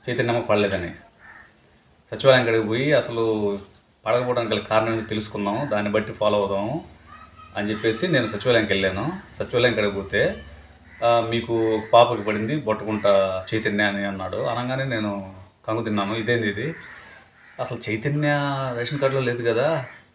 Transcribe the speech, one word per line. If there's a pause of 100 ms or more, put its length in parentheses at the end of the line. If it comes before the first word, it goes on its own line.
(100)
చైతన్య
మాకు
పడలేదని. (1200)
సచివాలయం
కాడికి
పోయి
అసలు (480)
పడకపోవడానికి
గల
కారణం
ఏంటో
తెలుసుకుందాం,
దాన్ని
బట్టి
ఫాలో
అవుదాము (720)
అని
చెప్పేసి
నేను
సచివాలయంకి
వెళ్ళాను. (240)
సచివాలయం
కాడికి
పోతే, (640)
ఆ,
"మీకు (120)
పాపకి
పడింది,
బొట్టకుంట (520)
చైతన్య"
అని
అన్నాడు.
అనగానే
నేను (340)
కంగు
తిన్నాను,
ఇదేంది
ఇది, (840)
అసలు
చైతన్య (500)
రేషన్
కార్డులో
లేదు
కదా. (300)